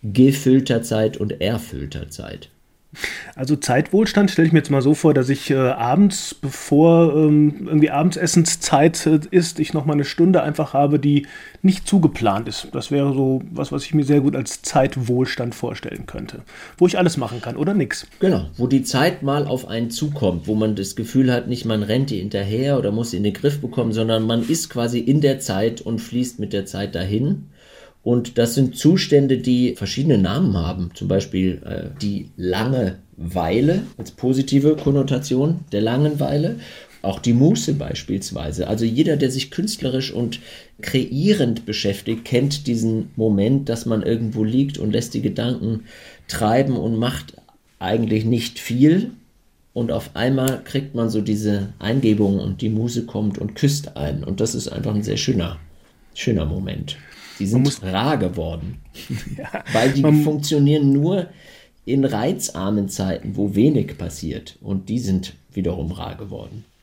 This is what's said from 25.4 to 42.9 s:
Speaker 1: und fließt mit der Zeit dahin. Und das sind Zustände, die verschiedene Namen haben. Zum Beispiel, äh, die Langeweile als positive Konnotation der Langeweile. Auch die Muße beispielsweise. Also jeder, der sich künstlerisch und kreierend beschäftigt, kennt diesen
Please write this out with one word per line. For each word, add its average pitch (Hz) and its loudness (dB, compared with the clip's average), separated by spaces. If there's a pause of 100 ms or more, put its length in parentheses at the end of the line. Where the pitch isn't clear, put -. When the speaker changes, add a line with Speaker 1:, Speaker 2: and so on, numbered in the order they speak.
Speaker 1:
und 113 -6
fließt 123 -6
mit 101 -6
der 98 -4
Zeit 98 -6
dahin. 104 -2 (600)
Und 120 0
das 117 2
sind 127 2
Zustände, 143 4
die 123 2
verschiedene 135 0
Namen 98 2
haben. 87 -2
Zum 95 -8
Beispiel, 95 0
äh, - -10
die 101 -6
Langeweile 95 -2 (140)
als - -12
positive 135 2
Konnotation 139 0 (100)
der 104 -2
Langeweile. 143 0 (440)
Auch 95 -4
die 120 0
Muße 143 4
beispielsweise. 90 -6
Also 110 -2
jeder, 143 2
der 135 0
sich 131 -6
künstlerisch 135 -4
und 117 -6 (400)
kreierend 135 0
beschäftigt, 104 -4
kennt 139 0
diesen 113 -2